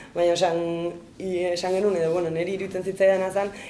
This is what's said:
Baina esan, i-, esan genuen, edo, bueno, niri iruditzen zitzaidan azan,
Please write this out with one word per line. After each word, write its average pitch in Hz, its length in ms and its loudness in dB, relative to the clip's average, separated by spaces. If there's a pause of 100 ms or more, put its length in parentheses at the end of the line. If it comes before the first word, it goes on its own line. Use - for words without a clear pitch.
(120)
Baina 175 200 4
esan, 170 260 2 (600)
i-, 185 320 -2
esan 185 260 0
genuen, 202 180 2
edo, 165 160 2
bueno, 175 220 0
niri 180 240 -2
iruditzen 185 240 -6
zitzaidan 190 400 4
azan, 196 300 -2 (180)